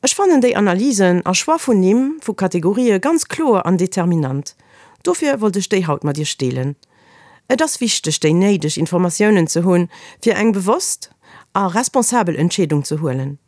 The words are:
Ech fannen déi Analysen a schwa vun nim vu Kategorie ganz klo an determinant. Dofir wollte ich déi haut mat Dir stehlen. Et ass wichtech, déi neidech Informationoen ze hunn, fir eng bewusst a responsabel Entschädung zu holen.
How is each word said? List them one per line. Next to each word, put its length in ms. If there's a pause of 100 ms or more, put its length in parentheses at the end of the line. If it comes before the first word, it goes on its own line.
Ech 140
fannen 260
déi 160
Analysen 680
a 80
schwa 240
vun 220
nim 440
vu 80
Kategorie 680
ganz 280
klo 280
an 200
determinant. 760 (480)
Dofir 380
wollte 180
ich 100
déi 180
haut 180
mat 120
Dir 80
stehlen. 520 (720)
Et 120
ass 200
wichtech, 400
déi 120
neidech 460
Informationoen 680
ze 160
hunn, 260 (320)
fir 140
eng 160
bewusst 580 (420)
a 140
responsabel 720
Entschädung 480
zu 180
holen. 460